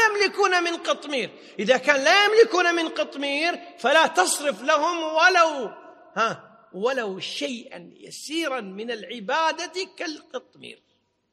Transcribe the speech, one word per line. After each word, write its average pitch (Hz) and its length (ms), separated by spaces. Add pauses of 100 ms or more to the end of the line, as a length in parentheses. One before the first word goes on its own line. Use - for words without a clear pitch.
يملكون 392 580
من 339 140
قطمير. 285 540 (280)
إذا 226 180
كان 269 260
لا 381 220
يملكون 359 500
من 330 140
قطمير 302 720 (200)
فلا 294 280
تصرف 294 540
لهم 311 420
ولو، 320 680 (440)
ها، 214 440 (140)
ولو 214 460
شيئا 180 760
يسيرا 269 680
من 208 300
العبادة 294 840 (240)
كالقطمير. 240 840 (520)